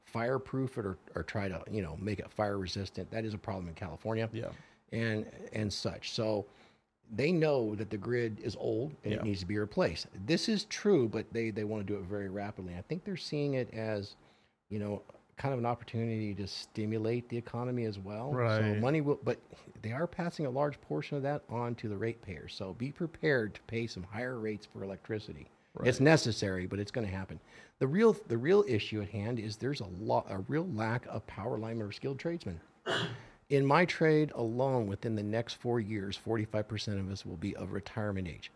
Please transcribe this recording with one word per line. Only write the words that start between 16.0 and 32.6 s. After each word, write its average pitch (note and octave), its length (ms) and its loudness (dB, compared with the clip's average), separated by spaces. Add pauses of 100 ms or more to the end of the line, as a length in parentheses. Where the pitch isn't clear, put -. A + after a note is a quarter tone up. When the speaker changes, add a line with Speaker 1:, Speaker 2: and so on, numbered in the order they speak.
Speaker 1:
to F#2+ 120 -4
stimulate A2 840 -2
the A#2+ 80 -4
economy A#2+ 480 -2
as G#2 140 -2
well. G#2+ 340 -4
Speaker 2:
Right. A#2 260 4
Speaker 1:
So G#2+ 220 4
money D3 220 4
will, C#3+ 200 2
but A#2+ 160 0 (440)
they A2 100 -2
are D3+ 140 0
passing E3+ 400 -2
a B2+ 40 0
large C#3+ 300 2
portion D3 360 -4
of C#3 80 0
that C#3+ 260 0
on A#2+ 260 -2
to A2+ 140 -6
the G2+ 60 -2
ratepayers. G#2 580 -6
So F#2+ 180 -6
be C3 180 -4
prepared C#3+ 640 2
to - 140 -16
pay A#2 180 -2
some F#2 160 -8
higher A#2 360 -6
rates G#2+ 340 -4
for G#2+ 100 -10
electricity. G2 640 -6 (280)
Speaker 2:
Right. - 140 0
Speaker 1:
It's B2 120 4
necessary, G#2+ 680 6
but G2 140 -4
it's G2+ 100 -4
gonna A#2 160 -2
happen. F#2 320 -6 (400)
The C3+ 80 2
real, G3+ 300 8 (120)
the A#2 100 2
real F#3+ 280 6
issue G#2+ 360 2
at G2 80 -6
hand A2+ 280 -2
is G#2 200 -6
there's C3+ 220 -2
a G2 60 -4 (140)
lot, A#2 280 2
a G2 100 -4 (100)
real D#3 240 0
lack A2+ 340 0
of - 220 -6
power A#2+ 300 -4
linemen A2 280 -4
or G2+ 60 -8
skilled C3+ 260 -6
tradesmen. E3 400 -4 (280)